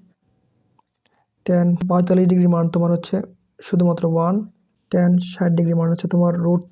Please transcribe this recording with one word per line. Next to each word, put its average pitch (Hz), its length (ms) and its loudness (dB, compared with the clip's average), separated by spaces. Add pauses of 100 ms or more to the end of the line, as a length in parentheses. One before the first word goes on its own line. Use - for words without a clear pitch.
(1500)
ট্যান 175 200 2 (220)
পঁয়তাল্লিশ 180 440 2
ডিগ্রি 180 220 4
মান 170 100 0 (100)
তোমার 170 200 0
হচ্ছে 175 220 -4 (500)
শুধুমাত্র 175 380 0 (100)
ওয়ান, 170 200 0 (580)
ট্যান 180 180 2 (220)
ষাট 175 260 -2
ডিগ্রি 170 200 0
মান 165 140 0
হচ্ছে 170 220 -4
তোমার 175 180 2 (120)
রুট 175 280 0